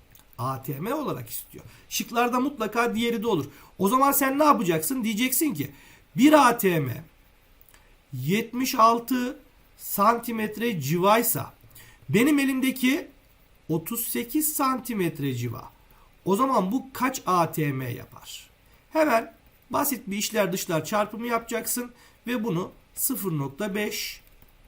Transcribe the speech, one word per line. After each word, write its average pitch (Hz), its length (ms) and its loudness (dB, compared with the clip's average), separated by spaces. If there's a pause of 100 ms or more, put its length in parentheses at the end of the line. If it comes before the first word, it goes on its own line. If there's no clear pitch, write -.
(380)
A 131 260 -8
T 139 160 -8
M 220 140 -6
olarak 208 360 -6
istiyor. - 360 -14 (240)
Şıklarda 240 500 -2
mutlaka 233 560 0
diğeri 233 280 0
de 233 40 -2
olur. 170 180 0 (340)
O 190 100 4
zaman 269 220 6
sen 277 280 2
ne 302 40 4
yapacaksın? 220 600 2
Diyeceksin 247 500 0
ki 135 180 -6 (460)
bir 285 300 8
A 233 100 4
T 180 220 2
M 120 240 -4 (1120)
yetmiş 226 600 -2
altı 240 640 4 (380)
santimetre 220 1040 0
civaysa 175 720 2 (560)
benim 262 300 4
elimdeki 262 680 0 (640)
otuz 170 380 -4
sekiz 240 460 -2
santimetre 196 840 -2
civa. 117 340 -8 (560)
O 185 100 2
zaman 226 360 2
bu 247 220 -4
kaç 262 320 -2
A 170 260 2
T 147 200 -2
M 131 200 -6
yapar? - 580 -16 (440)
Hemen 254 400 2 (360)
basit 262 380 -4
bir 196 100 -6
içler 208 360 0
dışlar 160 320 -2
çarpımı 214 420 -4
yapacaksın 233 640 -4 (360)
ve 233 160 -4
bunu 185 280 -4 (240)
sıfır 190 420 -4
nokta 147 380 -6
beş - 460 -6 (460)